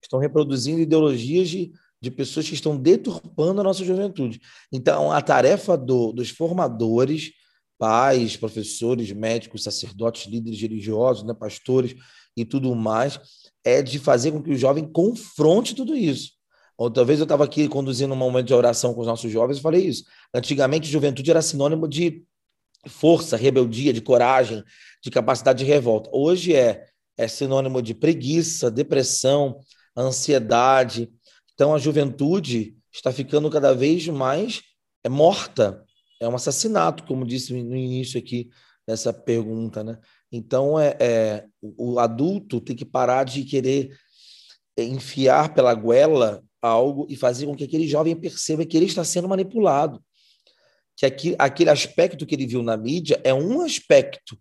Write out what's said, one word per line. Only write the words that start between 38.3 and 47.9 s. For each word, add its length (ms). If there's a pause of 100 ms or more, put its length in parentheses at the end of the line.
dessa 260
pergunta, 680
né? 160 (320)
Então, 480
é, 200
é, 460 (160)
o, 320
o 60
adulto 600
tem 160
que 100
parar 380
de 200
querer, 520 (840)
é, 60
enfiar 720
pela 200
goela 720 (180)
algo 480
e 60
fazer 300
com 100
que 80
aquele 240
jovem 280